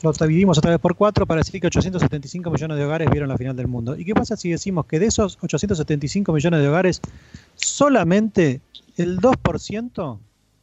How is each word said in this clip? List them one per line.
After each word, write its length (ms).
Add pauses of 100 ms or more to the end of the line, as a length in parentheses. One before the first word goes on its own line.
lo 100
dividimos 460
otra 140
vez 80
por 140
cuatro 300
para 140
decir 200
que 100
ochocientos 340
setenta 240
y 40
cinco 200
millones 260
de 80
hogares 260
vieron 200
la 80
final 180
del 120
mundo? 280
¿Y 80
qué 100
pasa 220
si 140
decimos 340
que 140
de 80
esos 340
ochocientos 380
setenta 260
y 60
cinco 240
millones 260
de 80
hogares 320 (540)
solamente 1040 (380)
el 200
dos 200
por 200
ciento 600 (420)